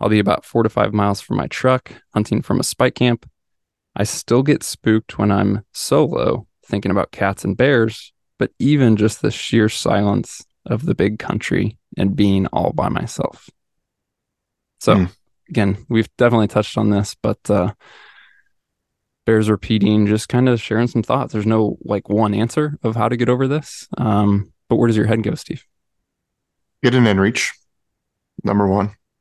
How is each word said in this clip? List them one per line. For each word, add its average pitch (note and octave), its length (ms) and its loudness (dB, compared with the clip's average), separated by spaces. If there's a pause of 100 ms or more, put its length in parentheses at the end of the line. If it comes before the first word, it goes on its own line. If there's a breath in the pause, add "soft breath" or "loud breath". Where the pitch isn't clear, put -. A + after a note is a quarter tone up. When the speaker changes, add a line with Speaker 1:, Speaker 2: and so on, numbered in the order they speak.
Speaker 1:
I'll - 80 0
be G#2+ 100 4
about G2+ 260 0
four A#2 200 0
to A2 40 2
five G#2+ 240 0
miles G#2 280 0
from - 160 -6
my - 100 -2
truck, - 460 -2 (200)
hunting G#2+ 300 0
from - 160 -2
a - 60 0
spike - 320 -2
camp. A#2+ 340 0 (640)
I G2 80 -2
still A#2 400 0
get C#3+ 220 0
spooked - 540 -2
when G2+ 120 2
I'm G2+ 420 0
solo, - 760 -2 (180)
thinking G2 240 -4
about F#2+ 220 -2
cats - 320 -4
and G2+ 120 -2
bears, A#2+ 560 0 (280)
but - 180 -2
even C3+ 380 4
just G#2+ 260 0
the G#2+ 80 0
sheer G#2+ 380 0
silence - 760 -2 (220)
of A#2 180 -4
the - 120 -2
big G#2+ 240 -2
country - 580 -4 (180)
and - 200 0
being G2 320 2
all - 240 -2
by - 160 -2
myself. - 600 -8 (1300)
So, A2 160 2
Speaker 2:
Hmm. F#2 80 2 (440)
Speaker 1:
again, G2+ 400 -2
we've A2+ 200 0 (100)
definitely A#2 300 4
touched - 280 -2
on G#2+ 140 2
this, G2+ 320 0
but, A2 160 -2 (100)
uh, G2+ 240 0 (1500 soft breath)
bears A2 240 2
repeating, G#2+ 560 2
just G#2+ 220 -2
kinda B2 280 2
sharing A2+ 300 -2
some A#2 160 -2
thoughts. B2+ 300 -2
There's G#2+ 140 -2
no, A2 360 2
like, G#2 260 -6
one G#2 240 0
answer D3 500 -2
of A2+ 140 -2
how A2 120 0
to A#2+ 80 -2
get A#2 120 0
over B2+ 180 0
this. D3 400 -6 (120)
Um, G2+ 540 2 (160)
but A2+ 80 0
where A#2 100 2
does A2+ 100 2
your G#2+ 100 2
head A2 160 0
go, A2 120 -2
Steve? - 320 -14 (1160)
Speaker 3:
Get B2 120 4
an B2+ 100 4
inReach, G2+ 460 0 (920)
number G2+ 220 0
one. G2+ 260 0 (280)